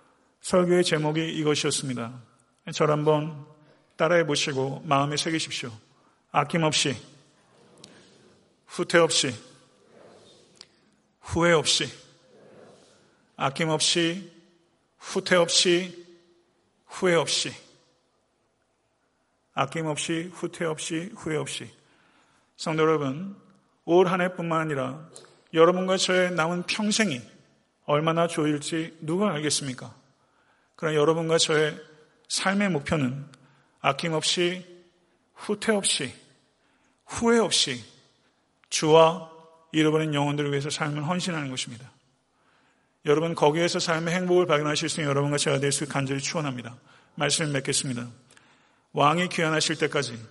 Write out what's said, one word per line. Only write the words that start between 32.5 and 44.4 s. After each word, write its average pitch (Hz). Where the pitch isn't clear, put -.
목표는 143
아낌없이, 170
후퇴 208
없이, 151
후회 233
없이 139
주와 165
잃어버린 156
영혼들을 143
위해서 143
삶을 147
헌신하는 170
것입니다. 127
여러분, 156
거기에서 165
삶의 165
행복을 180